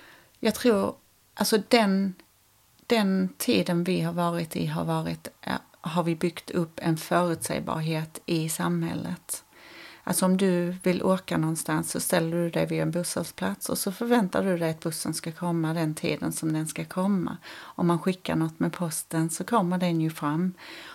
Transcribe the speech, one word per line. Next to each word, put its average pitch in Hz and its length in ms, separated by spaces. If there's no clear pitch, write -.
Jag 214 160
tror... 202 400
Alltså - 240
den, 196 460
den 190 500
tiden 180 460
vi 175 180
har 165 120
varit 170 420
i 175 100
har 160 200
varit, 160 420
eh, - 120
har 170 220
vi 165 120
byggt 165 360
upp 165 320
en 165 140
förutsägbarhet 160 1300
i 160 240
samhället. 175 960
Alltså 185 200
om 185 120
du 180 460
vill 180 200
åka 185 340
någonstans 160 540
så 175 80
ställer 165 380
du 170 120
dig 165 160
vid 160 160
en 160 100
busshållplats 175 800
och 190 80
så - 140
förväntar 220 520
du 185 140
dig 165 140
att 160 80
bussen 160 340
ska 165 180
komma 165 420
den 156 220
tiden 170 380
som 160 200
den 156 140
ska 160 180
komma. 185 520
Om - 320
man 170 120
skickar 180 360
något 160 240
med 170 140
posten 160 560
så - 140
kommer 185 340
den 170 240
ju 160 80
fram. 160 440